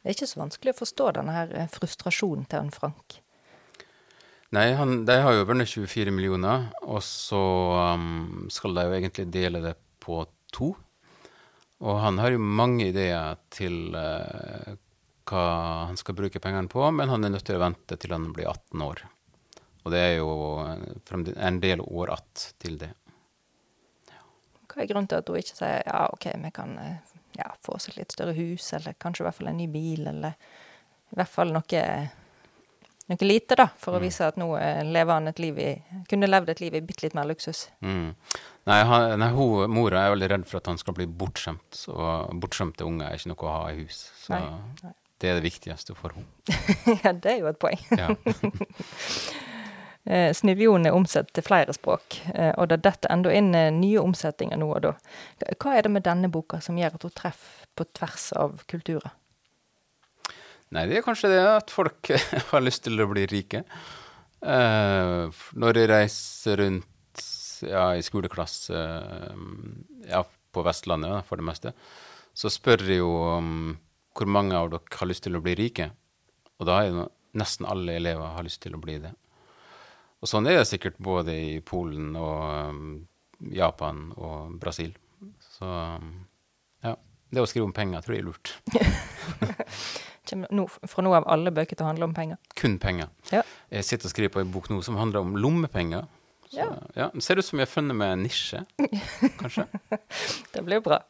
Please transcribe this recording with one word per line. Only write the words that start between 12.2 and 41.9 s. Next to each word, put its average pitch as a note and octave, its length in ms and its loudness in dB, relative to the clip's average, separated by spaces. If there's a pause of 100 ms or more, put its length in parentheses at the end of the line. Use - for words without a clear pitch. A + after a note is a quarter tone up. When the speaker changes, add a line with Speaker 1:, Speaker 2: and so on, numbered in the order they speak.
Speaker 2:
har B2 80 4
jo B2 80 2
mange A2+ 480 2
ideer F2 480 0 (160)
til, F2 480 -6
eh, - 760 -8 (500)
hva F#2 160 0 (460)
han F2+ 100 -8
skal - 160 -8
bruke F#2+ 260 -4
pengene F#2+ 300 -4
på, C3+ 240 2
men C#3+ 160 0
han A2+ 160 2
er G2+ 80 0
nødt F#2+ 100 -6
til G2+ 140 -2
å F2 80 4
vente - 320 -4
til F2+ 160 -8
han E2 180 -6
blir D#2+ 160 -6
atten - 380 -8
år. - 160 -10 (840)
Og - 60 -6
det E2+ 80 2
er F2 200 4
jo, D#2 120 -2 (320)
eh, D#2 240 -8 (180)
fremde-, F2+ 320 -6
en F#2 240 0
del F#2 200 2
år - 320 -6
att - 480 -12
til D#2+ 180 -8
det. D#2+ 140 -12 (1800)
Speaker 1:
Hva C#4+ 140 -8
er - 40 -4
grunnen G3+ 220 -2
til E3 100 0
at - 100 -6
hun F3 80 -4
ikke - 200 -8
sier, - 300 -2
«Ja, - 260 0
OK, - 180 -8 (140)
vi D#3+ 60 -8
kan, - 280 -12
eh, E3 180 -10 (420)
ja, - 120 -8 (120)
få - 120 -8
oss - 140 -10
et - 80 -16
litt - 160 -10
større F3 220 -4
hus, E3+ 380 -6
eller D#3 220 -8
kanskje - 260 -8
i E3+ 40 -4
hvert E3 100 -2
fall - 140 -8
en E3 100 -4
ny E3+ 80 -4
bil, D#3 400 -4
eller D3+ 280 -6 (800)
i - 40 -10
hvert F3+ 120 0
fall F3 240 0
noe, D#3 580 -2 (960)
noe F3+ 120 -2
lite G#3+ 360 4
da, A3 100 10 (100)
for - 180 -6
å F3+ 60 2
Speaker 2:
Mm. - 20 0
Speaker 1:
vise F3+ 240 -2
at D#3 100 0
nå, E3 220 -2
eh, D3+ 240 0
lever E3 300 4
han D#3 160 2
et D#3+ 100 -8
liv D#3+ 200 -4
i, C#3 240 -2 (260)
kunne G3+ 200 4
levd F#3+ 220 6
et E3+ 100 -2
liv E3 140 -6
i D#3+ 60 0
bitte E3 240 -10
litt D#3 100 -2
mer D3 120 -2
luksus.» D#3+ 420 -6 (140)
Speaker 2:
Mm. F2+ 320 -2 (520)
Nei, G#2 180 10
han, A#2 360 6
nei, A2+ 100 4
hun, A2+ 400 4
mora G2+ 380 4
er G2+ 80 4
veldig F#2+ 140 0
redd F#2+ 160 0
for - 120 -8
at - 80 -8
han F2 120 -2
skal F2+ 160 -6
bli F2 120 -4
bortskjemt, E2+ 840 -8
og E2 520 -4